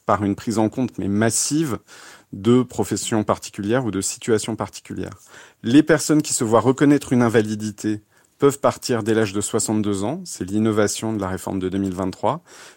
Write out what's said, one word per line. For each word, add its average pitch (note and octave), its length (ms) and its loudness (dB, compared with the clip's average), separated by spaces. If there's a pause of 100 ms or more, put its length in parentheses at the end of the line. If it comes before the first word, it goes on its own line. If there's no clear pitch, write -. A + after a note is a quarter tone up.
par G#2 180 2
une G2 120 0
prise G#2 220 -4
en A2 120 2
compte, A#2+ 280 -6
mais F#2+ 120 -4
massive, A#2 680 0 (520)
de A#2 320 4
professions G#2+ 640 -2
particulières A2 600 -2
ou G#2+ 60 -2
de G2 80 -4
situations G#2+ 560 -2
particulières. G2 640 -10 (420)
Les C3 220 6
personnes D3+ 380 2
qui - 120 -6
se B2+ 120 -2
voient A2 160 4
reconnaître C#3 500 4
une B2 100 4
invalidité G#2+ 800 0 (380)
peuvent C#3 220 2
partir A#2 420 0
dès A2 120 0
l'âge G#2+ 180 2
de G#2 80 -4
soixante-deux G#2 640 -2
ans, C#3+ 220 -6
c'est - 180 -12
l'innovation G#2+ 720 0
de G#2 80 -4
la F#2 80 -4
réforme G2 280 -6
de F#2 120 -2
deux F#2+ 80 -4
mille G2 160 -2
vingt-trois, F#2+ 500 -4 (340)